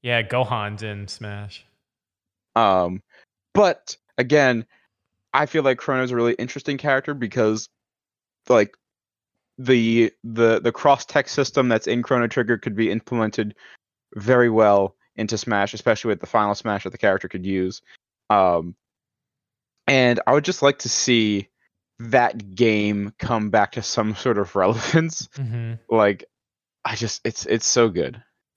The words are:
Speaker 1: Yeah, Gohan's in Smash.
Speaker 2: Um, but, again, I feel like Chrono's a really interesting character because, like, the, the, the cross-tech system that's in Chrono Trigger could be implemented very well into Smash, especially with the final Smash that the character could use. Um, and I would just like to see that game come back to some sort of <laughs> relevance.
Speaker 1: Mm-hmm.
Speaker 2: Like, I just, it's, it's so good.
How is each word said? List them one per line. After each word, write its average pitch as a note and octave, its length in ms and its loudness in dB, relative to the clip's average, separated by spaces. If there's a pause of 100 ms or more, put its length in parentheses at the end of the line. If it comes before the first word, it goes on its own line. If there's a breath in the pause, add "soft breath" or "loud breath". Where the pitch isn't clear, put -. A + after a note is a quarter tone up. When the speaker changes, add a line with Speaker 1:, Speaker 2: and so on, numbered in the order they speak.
Speaker 1:
Yeah, A#2+ 200 -2
Gohan's A2 600 -4
in G2+ 260 -10
Smash. G#2 560 -14 (880)
Speaker 2:
Um, F#2+ 480 2 (520 soft breath)
but, - 420 2 (220)
again, B2+ 460 2 (720)
I C#3+ 120 2
feel D#3+ 160 -2
like C3 160 2
Chrono's C3 320 -2
a B2 60 -2
really A#2 180 2
interesting C3+ 440 -8
character C#3 340 -2
because, A2 560 -2 (800)
like, G#2+ 280 4 (840)
the, A#2 540 2 (100)
the, A2+ 380 2
the A#2+ 120 -2
cross-tech - 560 0
system C3 400 0
that's A2 180 0
in A#2 160 -2
Chrono A#2+ 260 0
Trigger A2+ 280 -2
could G#2 200 -8
be A2 140 0
implemented G#2+ 640 -4 (600 loud breath)
very A#2+ 340 2
well G#2 460 4 (220)
into A2 200 -4
Smash, G2+ 380 -2
especially A2+ 360 -2
with F#2+ 100 -2
the - 60 -14
final G#2 280 0
Smash G#2 300 -6
that F#2+ 60 -8
the - 80 -18
character G2 300 0
could F#2 160 -10
use. F#2+ 380 -4 (480 soft breath)
Um, F2 440 2 (1120)
and B2+ 400 4
I A#2+ 60 4
would D3 120 2
just - 180 -4
like C#3+ 180 4
to B2 80 -8
see G#2+ 600 0 (500)
that A2+ 560 0
game G#2 640 0
come A2 320 -4
back G#2 220 2
to A2+ 100 -8
some G#2+ 320 -2
sort A2 240 -2
of G2+ 160 -4
<laughs> - 20 -
relevance. A2+ 800 0
Speaker 1:
Mm-hmm. A#2 580 -8
Speaker 2:
Like, G#2 300 2 (600)
I G#2+ 100 -4
just, A2 300 -8
it's, - 220 -8
it's - 200 -2
so A#2 220 2
good. E2+ 340 -6 (340)